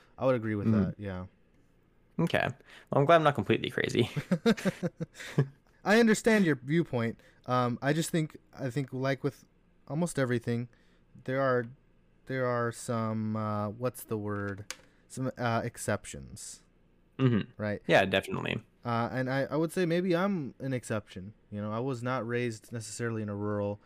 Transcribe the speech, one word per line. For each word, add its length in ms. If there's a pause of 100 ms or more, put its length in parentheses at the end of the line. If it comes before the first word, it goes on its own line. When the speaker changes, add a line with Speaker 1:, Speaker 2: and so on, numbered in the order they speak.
(180)
Speaker 1:
I 80
would 100
agree 200
with 120
Speaker 2:
Mm-hmm. 160
Speaker 1:
that. 140
Yeah. 280 (920)
Speaker 2:
Okay. 300 (420)
Well, 100
I'm 60
glad 120
I'm 60
not 120
completely 340
crazy. 400 (360)
Speaker 1:
<laughs> 1400
I 140
understand 460
your 100
viewpoint. 640 (260)
Um, 360
I 100
just 180
think, 280 (200)
I 120
think 240
like 280
with 220 (460)
almost 280
everything, 520 (560)
there 160
are, 240 (640)
there 180
are 260
some, 640
uh, 320
what's 360
the 140
word? 460 (500)
Some, 240
uh, 260
exceptions. 1000 (580)
Speaker 2:
Mm-hmm. 300 (120)
Speaker 1:
Right? 260
Speaker 2:
Yeah, 180
definitely. 560 (220)
Speaker 1:
Uh, 280
and 180
I, 200
I 60
would 160
say 140
maybe 300
I'm 440
an 140
exception. 600 (180)
You 100
know, 100
I 80
was 240
not 240
raised 460
necessarily 480
in 80
a 60
rural, 500